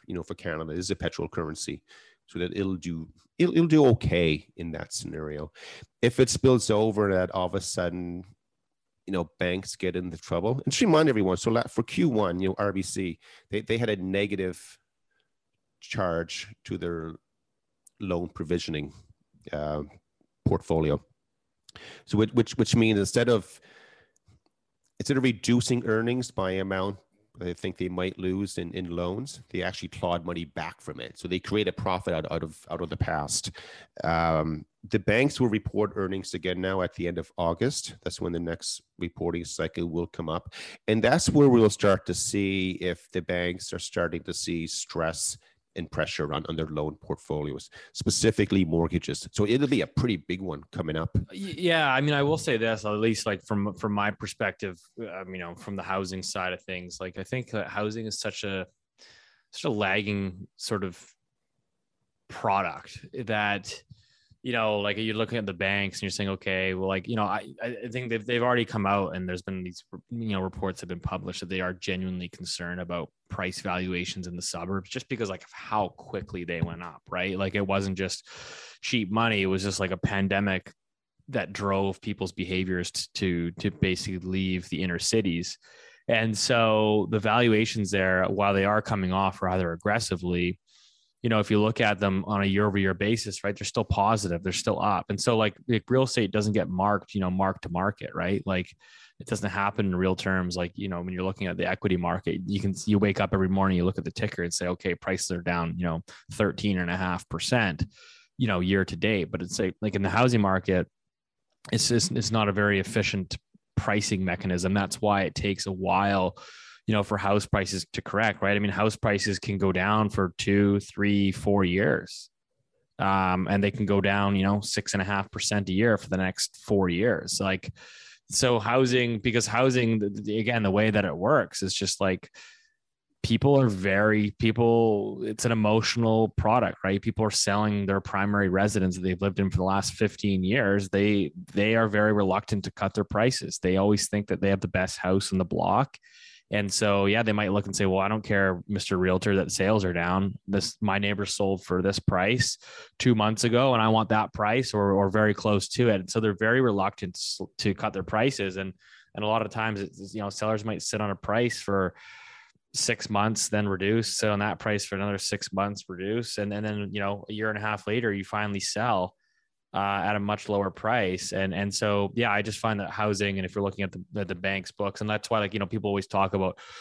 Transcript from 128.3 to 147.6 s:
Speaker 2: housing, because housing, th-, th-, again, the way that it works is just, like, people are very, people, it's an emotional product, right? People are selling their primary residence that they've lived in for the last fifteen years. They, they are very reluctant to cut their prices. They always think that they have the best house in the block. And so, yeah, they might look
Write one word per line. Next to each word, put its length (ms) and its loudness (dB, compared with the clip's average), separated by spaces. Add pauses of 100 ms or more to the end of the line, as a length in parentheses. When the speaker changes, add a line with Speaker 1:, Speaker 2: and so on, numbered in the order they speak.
Speaker 2:
housing, 600 2
because 280 0
housing, 540 4
th-, 240 -4
th-, 160 0
again, 200 0
the 100 4
way 200 4
that 140 4
it 100 -2
works 480 2
is 100 -2
just, 280 -2
like, 280 0 (920)
people 360 4
are 120 6
very, 680 2
people, 840 4
it's 220 -4
an 80 2
emotional 800 4
product, 480 2
right? 180 2
People 220 -2
are 80 2
selling 540 2
their 160 2
primary 480 0
residence 460 2
that 80 -6
they've 180 -2
lived 180 0
in 100 2
for 60 0
the 80 0
last 300 0
fifteen 500 0
years. 460 2
They, 420 2 (220)
they 220 4
are 120 4
very 240 4
reluctant 540 0
to 60 -8
cut 220 -2
their 120 0
prices. 540 0
They 180 2
always 320 2
think 180 -2
that 140 -2
they 80 4
have 100 2
the 80 -2
best 300 -2
house 340 0
in 60 2
the 80 2
block. 520 0 (540)
And 200 0
so, 340 4
yeah, 180 4
they 80 2
might 200 2
look 140 2